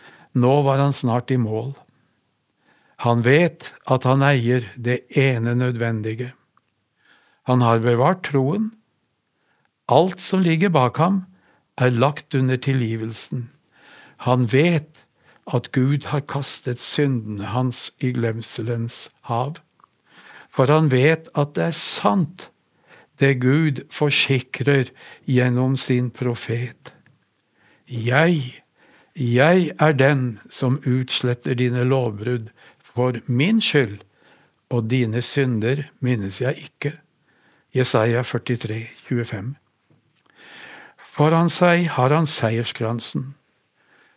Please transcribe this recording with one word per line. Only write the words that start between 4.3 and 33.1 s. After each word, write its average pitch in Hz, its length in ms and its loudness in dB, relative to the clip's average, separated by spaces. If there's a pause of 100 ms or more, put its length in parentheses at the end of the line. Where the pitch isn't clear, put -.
det 123 240 -2 (160)
ene 120 400 2
nødvendige. 117 760 -4 (1200)
Han 123 160 4
har 117 160 4
bevart 123 480 2
troen. 147 400 0 (1200)
Alt 175 300 2
som 190 180 -2
ligger 175 300 2
bak 131 280 2
ham, 185 280 2 (520)
er 127 140 2
lagt 139 440 0
under 131 200 0
tilgivelsen. 117 920 -4 (720)
Han 127 280 2
vet 156 520 0 (480)
at 123 200 -2
Gud 135 420 0
har 143 80 -2
kastet - 580 -8
syndene 110 720 -4
hans 123 380 -4 (100)
i 127 160 -2
glemselens 117 920 -6 (180)
hav. 127 300 -4 (920)
For 135 240 2
han 156 200 4
vet 156 440 2
at 147 220 -2
det 170 140 0
er 160 40 -6
sant, - 720 -2 (720)
det 139 220 2
Gud 143 500 2
forsikrer 139 1000 0 (340)
gjennom 127 520 2
sin 123 320 -2
profet. 120 840 -6 (920)
«Jeg, 127 760 0 (540)
jeg 151 640 4
er 156 120 4
den 131 480 2 (100)
som 123 380 -2
utsletter 127 720 -2
dine 123 240 0
lovbrudd 120 640 -2 (320)
for 123 480 -2